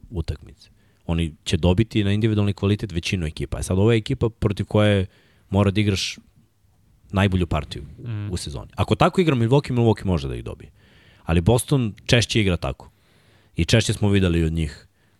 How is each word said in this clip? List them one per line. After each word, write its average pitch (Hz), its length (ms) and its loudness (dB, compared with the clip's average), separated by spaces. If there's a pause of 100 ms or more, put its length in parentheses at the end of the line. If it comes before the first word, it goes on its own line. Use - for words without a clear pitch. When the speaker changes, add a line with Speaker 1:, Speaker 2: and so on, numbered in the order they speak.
Speaker 1:
utakmice. - 600 -10 (360)
Oni 82 380 -2
će - 140 -2
dobiti 92 460 2
na 98 80 0
individualni 104 420 2
kvalitet 101 380 -2
većinu 85 340 -4
ekipa. - 340 -6
E - 40 -6
sad, 95 140 -2
ovo 107 140 4
je 117 60 4
ekipa 117 340 -2
protiv 104 340 -4
koje 104 400 2 (440)
mora 101 220 2
da 98 100 0
igraš 101 360 -2 (920)
najbolju 95 360 2
partiju 73 360 -6 (160)
Speaker 2:
Mm. 107 320 -8
Speaker 1:
u 87 60 -4
sezoni. 110 380 -12
Ako - 200 0
tako 175 260 2
igra 156 140 2
Milwaukee, 123 380 2
Milwaukee 117 320 2
može 82 220 0
da 62 80 -6
ih 58 80 -8
dobije. - 280 -14 (520)
Ali 82 180 0
Boston 117 520 2 (120)
češće 120 360 2
igra 92 160 0
tako. - 320 -8 (680)
I 85 100 0
češće 113 280 2
smo 104 160 -2
videli 92 340 2
od 80 100 0
njih 80 340 -6 (320)